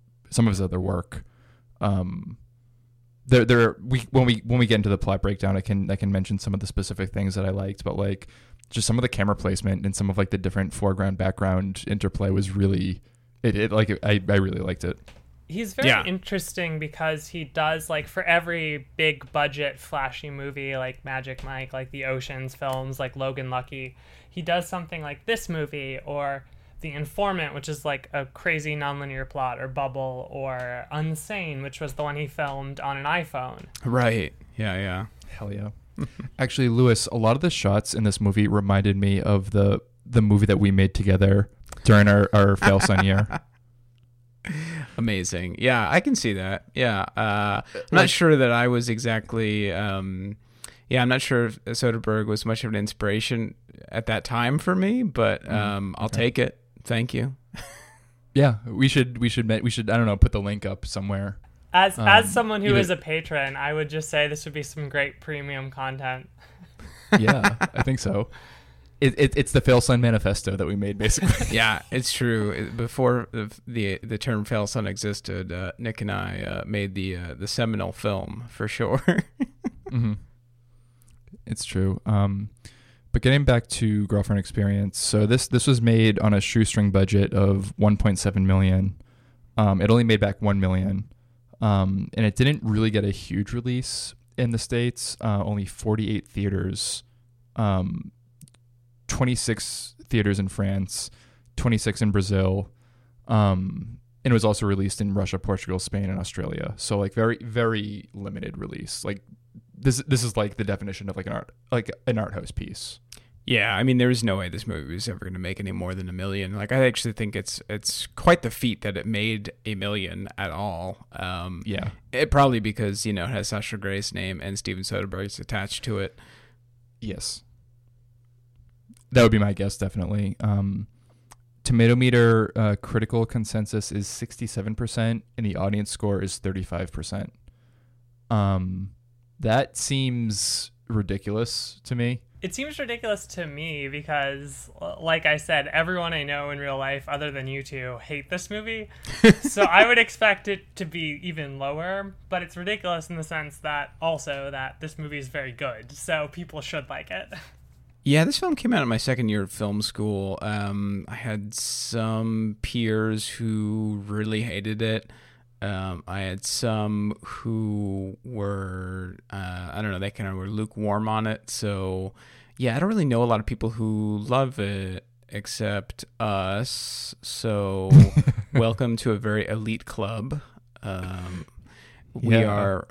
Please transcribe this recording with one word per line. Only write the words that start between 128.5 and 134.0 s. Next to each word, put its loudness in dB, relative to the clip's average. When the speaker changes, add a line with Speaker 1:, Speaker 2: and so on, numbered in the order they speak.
Speaker 1:
That 8
would 10
be 6
my 2
guess, -2
definitely. -2
Um, 0
Tomato 6
Meter, 6
uh, 4
critical 0
consensus -4
is -4